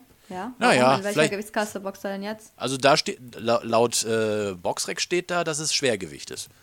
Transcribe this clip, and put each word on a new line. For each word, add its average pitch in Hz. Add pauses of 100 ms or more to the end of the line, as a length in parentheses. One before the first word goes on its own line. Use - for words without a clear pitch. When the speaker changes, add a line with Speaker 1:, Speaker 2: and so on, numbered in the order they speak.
(280)
Speaker 1:
Ja. 190
Speaker 2:
Na 233
Speaker 1:
Warum, 156
Speaker 2:
ja, 127
Speaker 1:
in 190
welcher 202
Speaker 2:
vielleicht 156
Speaker 1:
Gewichtskasse 208
boxt 196
er 196
denn 196
jetzt? 214
Speaker 2:
Also 131
da 135
steht, - (160)
la-, 117
laut, 113
äh, 107
Boxrec 107
steht 175
da, 175
dass 156
es 151
Schwergewicht 95
ist. - (140)